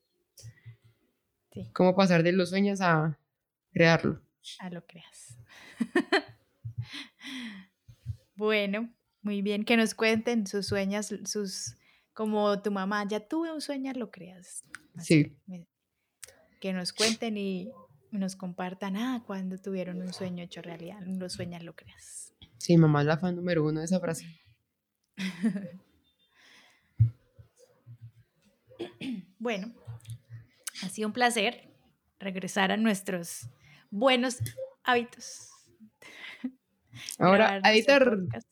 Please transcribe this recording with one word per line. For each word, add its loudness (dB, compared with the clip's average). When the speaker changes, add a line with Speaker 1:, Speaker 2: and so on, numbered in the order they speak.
Speaker 1:
Sí. -12
Speaker 2:
Cómo 4
pasar 6
de 4
los 0
sueños 2
a 4
crearlo. 4
Speaker 1:
A -10
lo -12
creas. -20
<laughs> -2
Bueno, 0
muy -2
bien. -2
Que 4
nos 4
cuenten 2
sus -4
sueños, -2
sus, -6
como 0
tu -2
mamá, -2
"Ya -2
tuve -4
un -8
sueño, -6
lo -8
creas". -18
Así, 4
Speaker 2:
Sí. -10
Speaker 1:
me-, -16
que -4
nos -4
cuenten -2
y -6
nos -4
compartan, -6
ah, -4
cuando -6
tuvieron -6
un -8
sueño -8
hecho -14
realidad, -14
lo -6
sueñas, -10
lo -16
creas. -20
Speaker 2:
Sí, 6
mamá 8
es 4
la 2
fan -2
número 0
uno 0
de -6
esa 0
frase. -4
Speaker 1:
<laughs> -4
Bueno, -6
ha -8
sido -6
un -6
placer 0
regresar -2
a 0
nuestros -2
buenos 2
hábitos. -2
Speaker 2:
Ahora, 6
Speaker 1:
Grabar 6
nuestro 6
Speaker 2:
editar. 6
Speaker 1:
podcast. -6